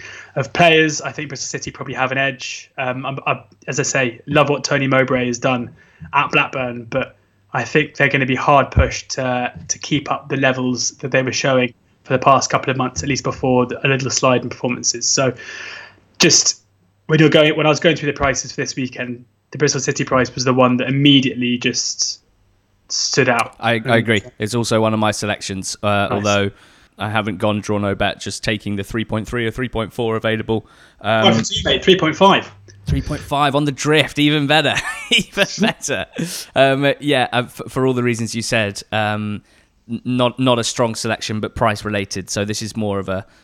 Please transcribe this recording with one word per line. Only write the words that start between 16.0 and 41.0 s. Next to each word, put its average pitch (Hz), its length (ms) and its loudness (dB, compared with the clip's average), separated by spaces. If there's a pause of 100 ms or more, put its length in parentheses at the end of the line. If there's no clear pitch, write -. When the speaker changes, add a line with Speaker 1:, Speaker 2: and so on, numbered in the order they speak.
Speaker 1:
just - 420 4 (440)
when 156 120 4
you're 156 100 8
going, 151 280 6
when 151 100 2
I 156 40 6
was 143 100 2
going 160 160 2
through 143 160 -4
the - 40 -6
prices 135 360 -2
for - 80 -6
this - 160 -6
weekend, 123 480 -8 (260)
the - 80 -10
Bristol 139 220 2
City 139 240 -2
price 131 300 2
was 127 100 -4
the 127 100 4
one 123 220 6
that 127 120 -2
immediately 131 720 4
just - 640 -4 (680)
stood - 380 0
out. 117 320 0
Speaker 2:
I, 117 120 0
I - 20 2
Speaker 1:
And 113 160 -2
Speaker 2:
agree. 113 320 2 (160)
It's 107 160 -4
also 117 260 0
one 110 140 2
of 107 40 0
my 107 120 2
selections, 101 720 -6
uh, 107 40 0
Speaker 1:
Nice. 101 240 0
Speaker 2:
although 101 400 0 (480)
I 104 120 -4
haven't 107 260 -2
gone 104 240 0
draw 104 180 -2
no 101 160 0
bet, 98 240 -2
just - 240 -10
taking 107 340 -4
the 98 60 -4
three 110 220 -4
point 107 240 -6
three 120 180 -2
or 110 40 -2
three 127 180 -6
point 110 240 -6
four 113 240 -2
available. 110 500 -2 (360)
Um, 110 220 2
Speaker 1:
Five 113 120 6
for - 80 -2
two, - 200 -6
mate, 139 200 0
three 185 140 6
point 156 180 0
five. 190 340 4 (360)
Speaker 2:
Three 139 160 -2
point 147 180 -6
five 143 340 0
on 147 120 2
the 143 60 0
drift, 147 460 0
even 147 280 4
better, 143 280 2 (200)
<laughs> - 160 -10
even 202 360 0 (140)
better. 139 460 -2 (500)
Um, 135 420 4
yeah, 139 340 0
uh, 123 120 0
f-, - 240 -16
for 131 180 0
all 131 60 2
the 123 100 0
reasons 120 320 -2
you 117 80 -4
said, 104 480 -2
um, 107 520 -2 (460)
n-, 117 160 -6
not, 123 360 0
not 127 180 4
a 113 60 -2
strong 113 300 -2
selection, 107 460 -4